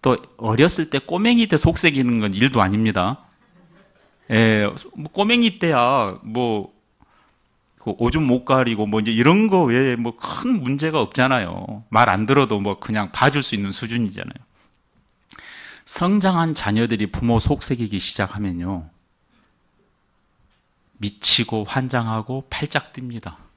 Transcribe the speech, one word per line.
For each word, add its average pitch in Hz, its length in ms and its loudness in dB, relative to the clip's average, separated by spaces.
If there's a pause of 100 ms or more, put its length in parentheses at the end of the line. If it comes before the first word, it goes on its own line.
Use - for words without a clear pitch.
또 127 160 2 (200)
어렸을 135 520 2
때 139 100 -2
꼬맹이 226 480 2
때 170 100 2
속삭이는 135 640 2
건 104 140 0
일도 123 280 2
아닙니다. 104 580 0 (1120)
예, 110 360 4 (280)
뭐 151 160 -12
꼬맹이 220 480 2
때야 123 640 2
뭐 110 460 -4 (1120)
그 101 140 -4
오줌 120 280 0
못 123 200 2
가리고 120 400 2
뭐 107 140 0
이제 110 120 0
이런 147 360 4
거 190 160 4
외에 127 320 2
뭐 117 200 -6
큰 - 460 -4
문제가 143 400 -2
없잖아요. 110 880 -2
말 110 200 4
안 101 180 2
들어도 127 320 2
뭐 98 200 -4
그냥 107 320 -4
봐줄 139 300 0
수 123 140 -4
있는 101 160 -4
수준이잖아요. 110 640 -6 (1500)
성장한 180 680 2
자녀들이 107 580 0
부모 117 280 2
속삭이기 117 600 -2
시작하면요, 92 840 -6 (2250)
미치고 107 680 0
환장하고 123 840 -4
팔짝 - 420 -6
뜁니다. 117 440 -14 (200)